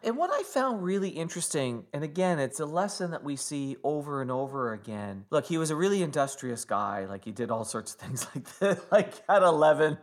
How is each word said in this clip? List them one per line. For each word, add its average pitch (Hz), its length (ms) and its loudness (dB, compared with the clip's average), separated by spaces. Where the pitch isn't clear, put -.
And 233 120 -2
what 330 160 0
I 571 120 0
found 254 400 -2
really 190 260 0
interesting, 151 840 -4
and 147 120 -6
again, 170 340 0
it's 135 220 -2
a 151 80 -4
lesson 180 440 -2
that 160 120 -8
we 143 120 -4
see 135 480 -4
over 143 380 -2
and 127 80 -4
over 131 440 -2
again. 104 580 -8
Look, 151 160 2
he 165 100 0
was 160 140 0
a 156 40 0
really 190 280 2
industrious 139 600 -2
guy. 101 400 -2
Like, 98 200 -10
he 110 60 -8
did 113 180 -4
all 113 160 -2
sorts - 300 -6
of - 40 -20
things - 320 -8
<laughs> - 40 -8
like - 240 -12
this, 196 200 2
like 202 220 6
at 196 140 6
eleven, 156 600 6